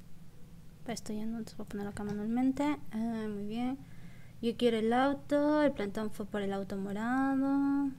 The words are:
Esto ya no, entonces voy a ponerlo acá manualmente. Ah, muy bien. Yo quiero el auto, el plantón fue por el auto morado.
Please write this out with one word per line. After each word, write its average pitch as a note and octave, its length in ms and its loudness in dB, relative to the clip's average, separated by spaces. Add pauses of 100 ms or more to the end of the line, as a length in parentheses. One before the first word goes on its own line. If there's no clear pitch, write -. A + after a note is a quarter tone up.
(880)
Esto A3 260 -6
ya G#3+ 120 -2
no, A3+ 140 -2
entonces - 180 -10
voy G#3 80 -6
a - 40 -12
ponerlo G3+ 220 -4
acá G#3 120 -6
manualmente. B3+ 720 2 (160)
Ah, A3 380 -2
muy G3+ 140 -4
bien. B3 320 -2 (640)
Yo A3+ 140 2
quiero A#3 220 4
el A3 160 4
auto, C#4+ 680 4
el C#4 80 6
plantón G#3 400 -2
fue G#3 160 -4
por G#3 160 -2
el G3 100 0
auto G3 240 -4
morado. C4+ 1200 2